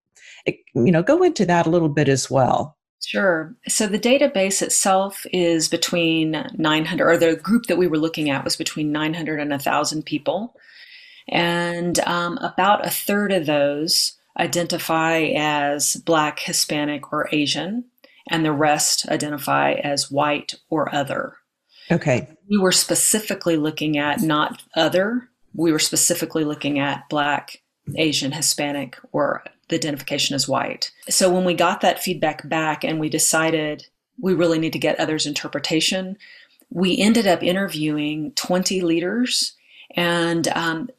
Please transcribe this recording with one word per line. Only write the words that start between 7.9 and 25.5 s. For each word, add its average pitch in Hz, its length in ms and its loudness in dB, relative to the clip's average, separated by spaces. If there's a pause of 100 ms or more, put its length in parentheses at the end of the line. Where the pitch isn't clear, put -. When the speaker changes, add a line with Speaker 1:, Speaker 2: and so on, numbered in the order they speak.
Speaker 2:
looking 156 320 -2
at 135 160 -2
was - 100 -2
between 151 380 -4
nine 156 200 -2
hundred 156 260 -6
and 147 140 -4
a 139 60 -4
thousand 147 460 -2
people. 156 500 -4 (720)
And, 175 720 -2
um, 175 380 -2
about 185 480 0
a 175 40 -4
third 202 440 -2
of 170 120 0
those 147 680 0 (260)
identify 165 960 0
as 147 640 0
Black, 156 420 0
Hispanic, 147 720 -4
or 151 200 -4
Asian, 156 540 -2 (440)
and 160 160 0
the 156 60 2
rest 151 580 2
identify 143 640 0
as 143 380 -4
white 147 420 -2 (160)
or 156 240 -2
other. - 440 -4 (520)
Speaker 1:
Okay. 147 380 2 (220)
Speaker 2:
We 208 80 2
were 185 140 4
specifically 175 840 0
looking 151 400 0
at 147 240 0
not 156 420 0 (120)
other, 226 540 0 (240)